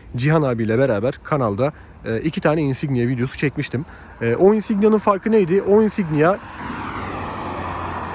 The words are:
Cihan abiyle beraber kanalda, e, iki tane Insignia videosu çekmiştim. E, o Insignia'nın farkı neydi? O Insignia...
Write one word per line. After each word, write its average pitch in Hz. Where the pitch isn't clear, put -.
Cihan 151
abiyle 117
beraber 123
kanalda, 127
e, 113
iki 160
tane 156
Insignia 131
videosu 127
çekmiştim. 135
E, 117
o 196
Insignia'nın 214
farkı 208
neydi? 196
O 202
Insignia... 180